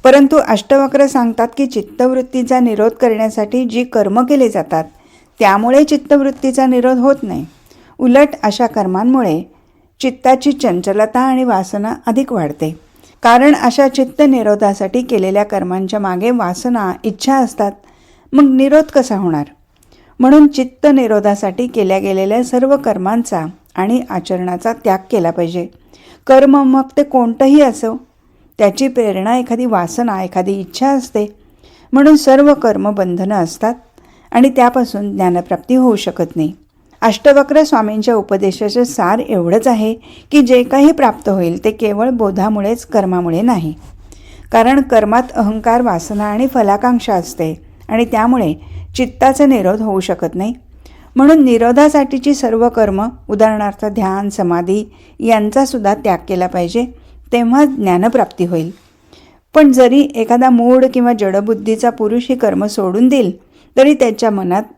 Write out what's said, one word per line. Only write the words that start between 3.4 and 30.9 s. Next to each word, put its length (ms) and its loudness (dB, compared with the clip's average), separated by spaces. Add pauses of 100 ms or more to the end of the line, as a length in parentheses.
जी 200 -4
कर्म 420 0
केली 220 2
जातात 360 -4 (540)
त्यामुळे 460 4
चित्तवृत्तीचा 840 0
निरोध 320 2
होत 240 2
नाही. 240 -8 (520)
उलट 300 4 (140)
अशा 240 -2
कर्मांमुळे 760 -2 (580)
चित्ताची 520 0
चंचलता 680 -2
आणि 240 0
वासना 500 -4 (120)
अधिक 260 -2
वाढते. 480 -6 (420)
कारण 320 4
अशा 340 0
चित्त 400 -2
निरोधासाठी 760 0
केलेल्या 420 -2
कर्मांच्या 560 -6
मागे 300 -2
वासना, 640 -4 (120)
इच्छा 320 -2
असतात, 360 -2 (600)
मग 220 4
निरोध 300 4
कसा 320 -2
होणार? 300 -2 (760)
म्हणून 280 6
चित्त 460 -2
निरोधासाठी 720 0
केल्या 320 -2
गेलेल्या 460 -2
सर्व 320 0
कर्मांचा 680 -4 (280)
आणि 360 -2
आचरणाचा 640 -6
त्याग 260 -2 (120)
केला 200 0
पाहिजे. 380 -6 (580)
कर्म 300 6
मग 260 2 (140)
ते 60 0
कोणतंही 580 2
असो, 400 -2 (580)
त्याची 300 0
प्रेरणा 500 -2
एखादी 260 -4
वासना, 580 -4
एखादी 300 -4
इच्छा 360 -4
असते. 480 -4 (560)